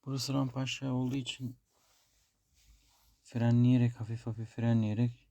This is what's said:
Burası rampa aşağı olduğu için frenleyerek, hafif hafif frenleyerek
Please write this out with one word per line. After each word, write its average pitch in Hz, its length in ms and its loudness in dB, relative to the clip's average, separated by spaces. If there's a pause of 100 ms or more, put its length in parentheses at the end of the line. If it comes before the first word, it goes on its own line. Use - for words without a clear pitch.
Burası 135 280 -4
rampa 135 260 -2
aşağı 131 320 -6
olduğu 127 240 -2
için 123 400 -8 (1700)
frenleyerek, 120 760 4
hafif 113 260 -8
hafif 110 220 -8
frenleyerek 117 840 0